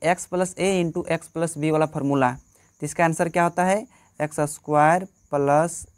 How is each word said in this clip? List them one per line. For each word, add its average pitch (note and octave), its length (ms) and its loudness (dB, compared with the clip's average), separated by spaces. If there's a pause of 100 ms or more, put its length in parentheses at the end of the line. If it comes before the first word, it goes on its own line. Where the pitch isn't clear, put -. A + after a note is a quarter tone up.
एक्स F3 220 0
प्लस F3+ 340 -4
ए F#3+ 160 0
into F3 320 -2
एक्स E3 200 -4
प्लस E3 300 -4
बी D#3 140 0
वाला D#3 160 2
फॉर्मूला C#3 420 0
है। B2+ 80 -4 (440)
तो D3+ 40 -4
इसका D3+ 200 -2
आंसर E3 240 0
क्या E3+ 140 0
होता F3 220 0
है, G#3 200 0 (340)
एक्स D3+ 200 -4 (100)
स्क्वायर D3+ 560 2 (260)
प्लस D3 540 0 (120)